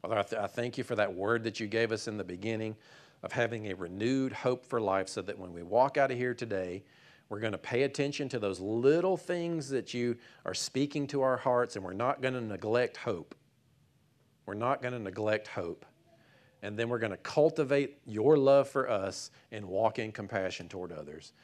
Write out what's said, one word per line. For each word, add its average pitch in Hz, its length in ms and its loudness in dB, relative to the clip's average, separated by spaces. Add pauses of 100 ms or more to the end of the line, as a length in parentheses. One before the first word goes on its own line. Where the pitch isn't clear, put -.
Father, 104 160 0
I, 101 40 4
th-, 107 200 -2
I 101 40 -2
thank 120 300 -4
you 127 80 -4
for 120 120 -2
that 101 180 2
word 110 300 0
that 113 160 -4
you 110 60 -2
gave 113 260 2
us 113 160 -4
in 107 80 -6
the 101 80 -6
beginning 107 520 -6 (460)
of - 80 -8
having 113 400 -2
a 95 60 -4
renewed 113 560 0
hope 127 340 0
for 123 140 -2
life, 95 280 2
so - 140 -6
that 95 160 -8
when 92 140 -10
we 85 100 -10
walk 120 340 4
out 139 140 4
of 123 80 -2
here 123 160 -2
today, 95 480 -4 (460)
we're 104 100 -8
gonna 110 180 -2
pay 123 280 0
attention 143 460 -2
to 123 100 -2
those 98 180 0
little 139 580 4
things 170 520 -4
that 135 260 -4
you 120 220 0 (280)
are 90 100 -4
speaking 143 520 -2
to 139 160 -2
our 131 140 4
hearts, 123 400 2
and 95 80 -6
we're 90 80 -8
not 120 280 0
gonna 127 200 -2
neglect 113 560 0
hope. 90 400 -6 (1080)
We're 101 100 -8
not 120 280 0
gonna 123 160 -4
neglect 107 480 -2
hope. 87 400 -8 (760)
And 104 140 -6
then 117 120 -2
we're 120 100 -2
gonna 107 200 -2
cultivate 147 880 2
your 113 300 6
love 139 320 8
for 131 220 0
us 98 400 -2 (220)
and 104 140 -8
walk 107 340 2
in 107 100 -4
compassion 95 580 -4
toward 90 220 -8
others. 78 420 -14 (120)